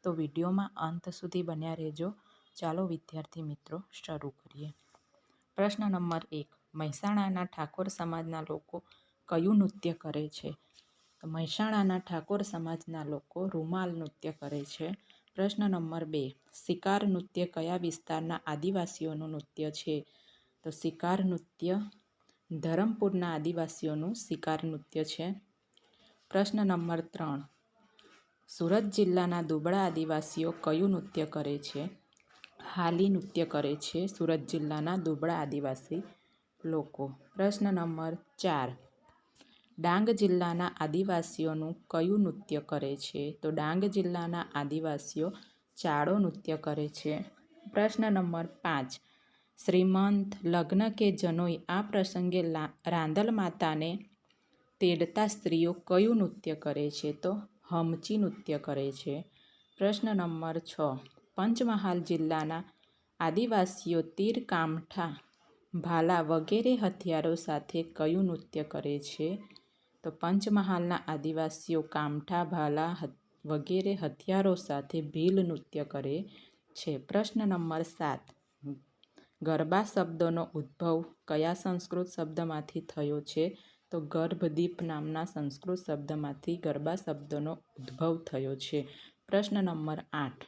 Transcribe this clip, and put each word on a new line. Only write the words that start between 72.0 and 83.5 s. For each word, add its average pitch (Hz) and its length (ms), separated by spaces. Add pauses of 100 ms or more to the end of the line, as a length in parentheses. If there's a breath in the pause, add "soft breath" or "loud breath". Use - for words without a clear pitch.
ભાલા 156 580
હ-, 147 60 (380)
વગેરે 180 480
હથિયારો 185 640
સાથે 151 460
ભીલ 175 460
નૃત્ય 160 360
કરે 143 460 (460 loud breath)
છે. 147 220
પ્રશ્ન 208 500
નંબર 165 340
સાત, 160 380 (1200 soft breath)
ગરબા 160 420
શબ્દનો 165 720
ઉદ્ભવ 165 520 (220)
કયા 160 260
સંસ્કૃત 180 540
શબ્દમાંથી 160 720
થયો 147 400
છે? 160 360 (340 loud breath)